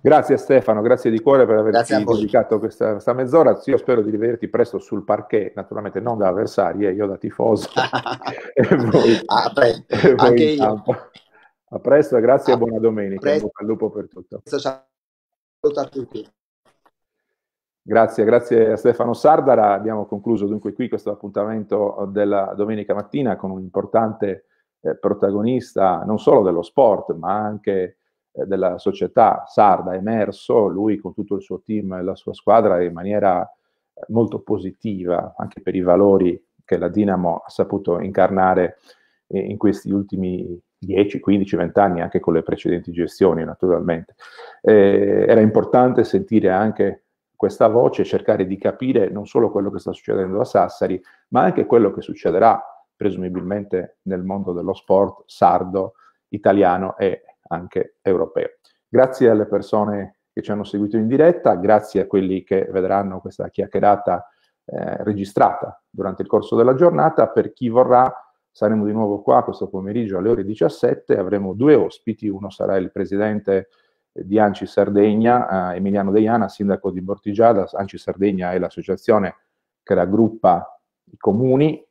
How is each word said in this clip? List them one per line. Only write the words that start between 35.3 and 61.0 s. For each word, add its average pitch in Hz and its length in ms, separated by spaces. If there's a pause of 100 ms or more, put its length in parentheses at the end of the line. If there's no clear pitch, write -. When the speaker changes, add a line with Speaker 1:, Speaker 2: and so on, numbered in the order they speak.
Speaker 1:
anche - 240
per 92 140
i 92 60
valori 92 600 (220)
che 90 140
la 87 100
Dinamo 90 580
ha - 40
saputo 95 500
incarnare, 92 800 (500)
eh, 98 120
in 104 180
questi 98 340
ultimi 92 680 (200)
dieci, 98 420
quindici, 98 380
venti 87 220
anni, 90 220
anche 90 200
con 85 120
le 82 100
precedenti 85 500
gestioni, 82 500
naturalmente. 85 720 (460)
Eh, 101 640
era 110 140
importante 123 640
sentire 98 440
anche 98 500 (360)
questa 107 320
voce, 120 380
cercare 101 420
di 95 100
capire 117 520
non 101 180
solo 117 240
quello 101 180
che 95 100
sta 95 120
succedendo 95 480
a 127 60
Sassari, 92 560 (280)
ma 123 140
anche - 220
quello 110 260
che - 100
succederà 98 600 (340)
presumibilmente 92 1080
nel 92 200
mondo 95 300
dello 87 200
sport 95 520
sardo, 92 680 (340)
italiano 95 680
e 95 260 (260)
anche 87 520
europeo. - 500 (360)
Grazie 127 420
alle 107 160
persone 101 760 (120)
che 110 100
ci 110 100
hanno 104 120
seguito 104 320
in 110 120